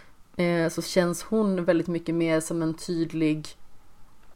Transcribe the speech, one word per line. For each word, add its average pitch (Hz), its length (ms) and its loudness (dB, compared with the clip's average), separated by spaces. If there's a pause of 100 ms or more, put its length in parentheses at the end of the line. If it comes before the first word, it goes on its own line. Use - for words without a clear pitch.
(360)
eh, 170 320 2
så 170 140 -2
känns 175 400 0
hon 202 420 0
väldigt 170 240 4
mycket 165 260 -2
mer 165 260 2
som 165 220 -2
en 160 120 0
tydlig, 160 760 0 (880)